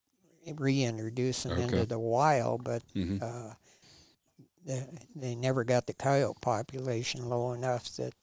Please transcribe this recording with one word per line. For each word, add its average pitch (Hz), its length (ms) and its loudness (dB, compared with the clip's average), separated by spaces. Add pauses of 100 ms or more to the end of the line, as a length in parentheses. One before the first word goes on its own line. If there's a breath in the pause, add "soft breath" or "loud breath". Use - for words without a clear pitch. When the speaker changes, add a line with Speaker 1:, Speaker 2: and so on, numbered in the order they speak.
(580)
Speaker 1:
reintroduce 127 880 0
'em - 80 -2
Speaker 2:
Okay. - 80 2
Speaker 1:
into - 240 2
the 113 120 -2
wild, 117 680 4
but, 117 180 -2 (120)
Speaker 2:
Mm-hmm. 98 280 0
Speaker 1:
uh, 117 300 -8 (1120 soft breath)
they, 135 200 -6 (300)
they 131 200 -6
never 131 280 2
got 123 240 2
the 107 60 -4
coyote 139 480 2
population 123 880 -2
low 123 240 -2
enough 123 420 -4
that 127 280 -6